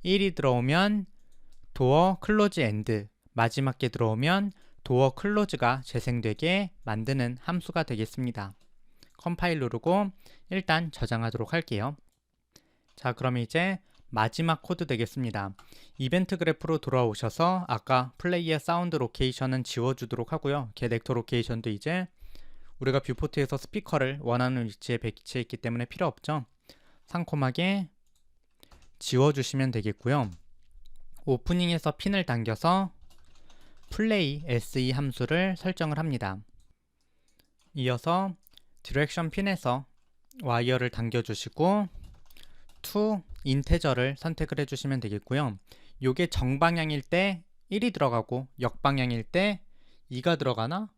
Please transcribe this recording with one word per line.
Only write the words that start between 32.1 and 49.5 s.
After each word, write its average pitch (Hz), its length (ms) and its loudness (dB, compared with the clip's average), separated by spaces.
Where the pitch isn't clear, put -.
당겨서 131 640 2
플레이 185 560 0
에스이 127 460 0
함수를 143 680 0
설정을 160 400 -2
합니다. 117 400 -2
이어서 165 600 0
디렉션 151 460 0
핀에서 156 560 -2
와이어를 123 460 2
당겨주시고 120 960 0
to 208 400 0
인테저를 135 720 4
선택을 156 440 -4
해주시면 135 400 -2
되겠고요. 113 560 -2
요게 131 260 2
정방향일 151 760 2
때 185 420 0
일이 214 220 2
들어가고 123 560 0
역방향일 123 640 0
때 190 380 0